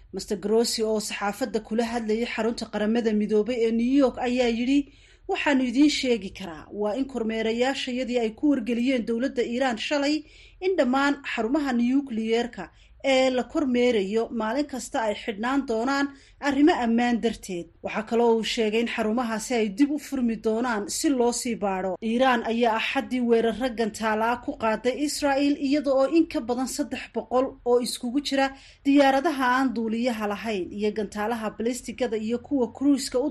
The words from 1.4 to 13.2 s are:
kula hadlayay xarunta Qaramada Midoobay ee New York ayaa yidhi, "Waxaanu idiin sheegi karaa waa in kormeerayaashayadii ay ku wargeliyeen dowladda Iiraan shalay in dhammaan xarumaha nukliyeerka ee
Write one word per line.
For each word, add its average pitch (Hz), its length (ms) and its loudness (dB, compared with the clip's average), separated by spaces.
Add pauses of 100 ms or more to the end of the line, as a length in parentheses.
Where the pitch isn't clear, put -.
kula 220 240 -2
hadlayay 226 440 -2
xarunta 226 400 -4
Qaramada 214 440 0
Midoobay 208 520 2
ee 226 80 2
New 233 220 2 (100)
York 247 140 2
ayaa 247 340 0
yidhi, 269 400 0 (360)
"Waxaanu 294 360 2
idiin 269 260 4
sheegi 233 480 0
karaa 170 340 -14
waa 208 220 -2
in 269 140 -2
kormeerayaashayadii 240 1120 -2
ay 220 160 0
ku 294 160 2
wargeliyeen 240 560 0
dowladda 233 340 0
Iiraan 240 360 0
shalay 294 380 0 (440)
in 370 160 0
dhammaan 277 380 2 (100)
xarumaha 269 480 -2
nukliyeerka 240 920 0 (400)
ee 262 260 4